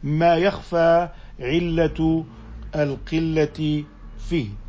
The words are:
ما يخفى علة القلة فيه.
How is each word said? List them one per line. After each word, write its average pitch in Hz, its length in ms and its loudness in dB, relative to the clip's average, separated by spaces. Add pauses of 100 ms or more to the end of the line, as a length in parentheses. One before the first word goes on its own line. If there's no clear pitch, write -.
ما 160 320 4
يخفى 170 720 2 (300)
علة 160 840 0 (500)
القلة 151 1080 0 (460)
فيه. 151 180 0 (220)